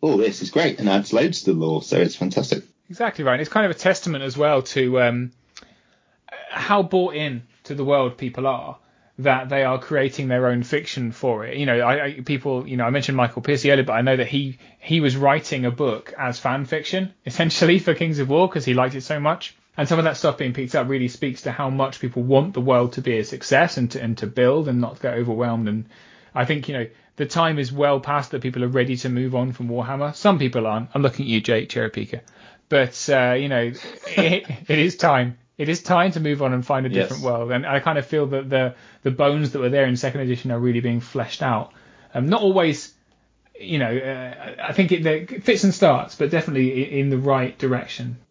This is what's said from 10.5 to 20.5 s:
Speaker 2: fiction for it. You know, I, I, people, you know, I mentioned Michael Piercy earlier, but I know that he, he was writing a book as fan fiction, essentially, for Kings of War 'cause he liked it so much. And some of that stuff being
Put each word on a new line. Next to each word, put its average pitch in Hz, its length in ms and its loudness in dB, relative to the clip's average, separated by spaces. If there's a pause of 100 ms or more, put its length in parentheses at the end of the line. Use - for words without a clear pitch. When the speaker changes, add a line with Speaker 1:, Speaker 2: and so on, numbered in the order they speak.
Speaker 2:
fiction 135 480 -4
for 113 340 -2
it. 127 120 -8
You 143 80 -2
know, 120 140 2
I, 135 260 2
I, 143 60 -4 (140)
people, 135 420 -4
you 131 100 -4
know, 120 80 0
I 117 40 2
mentioned 135 280 0
Michael 120 240 0
Piercy 139 300 2
earlier, 135 140 6
but 120 80 -2
I 113 80 2
know 131 160 4
that 123 100 0
he, 139 320 -4 (200)
he 165 220 0
was 135 160 2
writing 139 480 2
a 120 60 0
book 120 460 -2
as 123 220 -4
fan 135 260 -2
fiction, 185 480 -4 (120)
essentially, 165 540 4
for 165 140 2
Kings 160 260 0
of 135 100 0
War 170 200 4
'cause 151 160 -4
he 127 80 2
liked 127 220 2
it 135 60 -8
so 151 180 -6
much. 151 360 -2 (200)
And 143 120 -2
some 165 120 2
of 160 60 2
that 147 120 0
stuff 147 220 0
being 127 140 -2